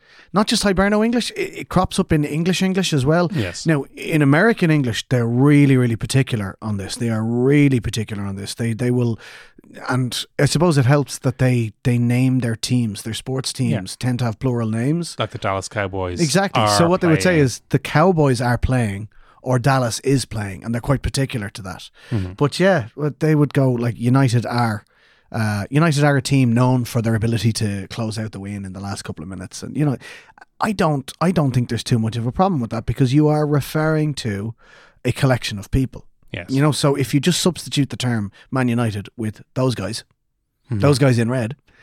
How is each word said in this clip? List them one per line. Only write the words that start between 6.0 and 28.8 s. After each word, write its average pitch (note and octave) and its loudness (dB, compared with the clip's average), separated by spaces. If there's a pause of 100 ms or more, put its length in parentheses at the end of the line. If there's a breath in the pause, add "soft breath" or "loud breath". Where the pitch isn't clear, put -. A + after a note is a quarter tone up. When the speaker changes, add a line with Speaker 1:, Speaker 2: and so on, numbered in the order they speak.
Speaker 1:
on G#2+ -4
this. G2 -8
They A#2 -2
are A2 -2
really C3 4
particular G#2 -4
on G2 -6
this. F#2+ -10
They, A#2 -2
they B2 -2
will, A#2+ 0 (720 loud breath)
and B2+ -2 (140)
I D3 2
suppose D3+ 2
it B2 4
helps C#3+ 2
that - -4
they, B2 0 (120)
they A#2+ 2
name B2+ 2
their A#2 -4
teams. A#2 -2
Their A2 -8
sports C3 -8
Speaker 2:
Yeah. C3+ 0
Speaker 1:
teams F#2 -12
tend B2 -2
to B2+ -2
have A2 -4
plural A#2+ -2
names. C#3 -2
Speaker 2:
Like A2+ -4
the - -10
Dallas G2 -4
Cowboys F#2+ -4
Speaker 1:
Exactly. F3 0
Speaker 2:
are G#2 4 (100)
Speaker 1:
So E3+ 4
what F3+ 2
they F3+ 2
would D#3 4
say F#3 4
Speaker 2:
playing. E3 4
Speaker 1:
is - -2
the C#3 2
Cowboys D3+ 2
are A#2+ 0
playing G#2+ -2 (340 soft breath)
or B2+ 0
Dallas B2+ 0
is C3+ 0
playing, G2+ -8
and A#2 -6
they're A#2+ -6
quite C3+ -2
particular B2 -4
to - -16
that. - -12 (220 loud breath)
Speaker 2:
Mm-hmm. F#2 -4
Speaker 1:
But C#3+ 0
yeah, F3 2
what D3 -6
they D#3 2
would D3 2
go C3+ 2
like A#2 -4
United B2 2
are, A#2 -2 (480 soft breath)
uh, G#2 -2
United D3 2
are C#3+ 4
a - 0
team C3 4
known B2+ 4
for - -2
their A2+ 0
ability A2+ 0
to G2+ -4
close A2 -6
out G#2+ -8
the G2+ -14
win G2+ -10
in F#2 -12
the F#2+ -12